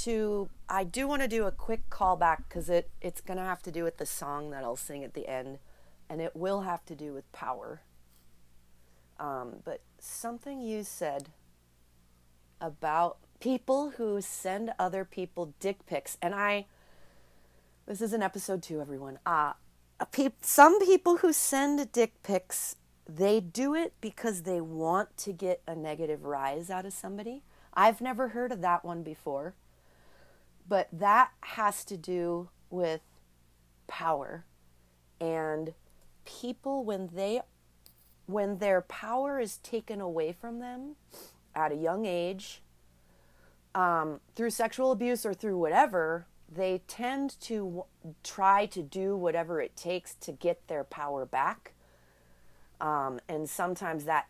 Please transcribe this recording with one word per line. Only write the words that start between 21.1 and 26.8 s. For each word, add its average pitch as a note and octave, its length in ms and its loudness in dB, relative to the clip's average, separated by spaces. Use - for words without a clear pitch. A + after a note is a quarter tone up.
who E4 160 6
send C#4+ 580 2
dick - 320 2
pics, - 520 -2
they G3 320 4
do A3+ 360 -2
it E4 260 0
because G#3 420 -4
they F3 180 0
want D#3+ 560 0
to G3+ 160 -6
get F3+ 340 -2
a E3 80 -6
negative D3+ 480 -4
rise C#3+ 460 -4
out F#3 160 -4